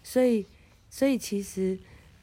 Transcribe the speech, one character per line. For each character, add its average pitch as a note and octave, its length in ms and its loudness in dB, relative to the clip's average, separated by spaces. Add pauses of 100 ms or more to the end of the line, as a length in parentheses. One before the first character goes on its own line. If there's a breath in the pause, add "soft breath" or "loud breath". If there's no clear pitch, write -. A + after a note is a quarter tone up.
所 - 180 0
以， A#3 240 4 (420 soft breath)
所 - 200 0
以 C4 100 2
其 G3+ 240 -4
实 F#3+ 380 -4 (440 soft breath)